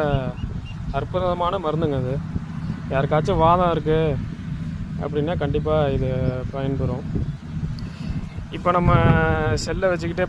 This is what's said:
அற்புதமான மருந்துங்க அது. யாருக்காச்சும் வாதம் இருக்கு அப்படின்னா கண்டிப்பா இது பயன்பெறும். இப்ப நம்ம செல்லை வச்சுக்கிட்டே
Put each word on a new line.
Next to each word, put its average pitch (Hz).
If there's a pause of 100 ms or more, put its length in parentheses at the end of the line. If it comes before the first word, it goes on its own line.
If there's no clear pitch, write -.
(1000)
அற்புதமான 180 (120)
மருந்துங்க 151
அது. 127 (800)
யாருக்காச்சும் 151
வாதம் 175
இருக்கு 156 (1040)
அப்படின்னா 151 (100)
கண்டிப்பா 151 (200)
இது 131 (420)
பயன்பெறும். 135 (1500)
இப்ப 175
நம்ம 175 (720)
செல்லை 180
வச்சுக்கிட்டே 170